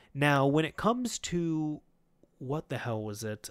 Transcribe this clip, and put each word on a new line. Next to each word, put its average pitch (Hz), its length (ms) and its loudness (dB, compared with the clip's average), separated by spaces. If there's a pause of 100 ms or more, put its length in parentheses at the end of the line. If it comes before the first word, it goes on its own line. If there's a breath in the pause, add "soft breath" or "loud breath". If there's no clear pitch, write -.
(140)
Now, 139 320 4
when 151 180 4
it - 120 -6
comes 240 420 0
to, 160 640 -2 (560)
what 139 300 -6
the 127 100 -4
hell 110 240 -2
was 107 200 -8
it? 107 280 -8